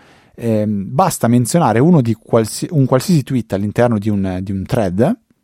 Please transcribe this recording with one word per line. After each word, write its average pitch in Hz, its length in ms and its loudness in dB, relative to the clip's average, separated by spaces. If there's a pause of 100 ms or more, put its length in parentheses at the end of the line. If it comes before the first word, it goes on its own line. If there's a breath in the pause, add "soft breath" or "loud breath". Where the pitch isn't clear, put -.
(360 soft breath)
Ehm, 107 540 -2
basta 135 400 0
menzionare 120 500 2
uno 160 220 4
di 113 120 0
qualsi-, - 580 -2
un 139 140 2
qualsiasi 135 380 2
tweet 123 300 -4
all'interno 107 440 0
di 104 120 -4
un, 95 320 -2
di 98 100 -8
un 95 140 -6
thread, 113 540 0 (240)